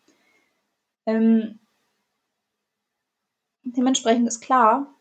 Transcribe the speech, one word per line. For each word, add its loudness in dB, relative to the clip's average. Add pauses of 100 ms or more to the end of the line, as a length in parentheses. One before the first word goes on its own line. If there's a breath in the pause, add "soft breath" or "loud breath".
(1080)
Ähm, 0 (2000)
dementsprechend -2
ist -10
klar 0 (140)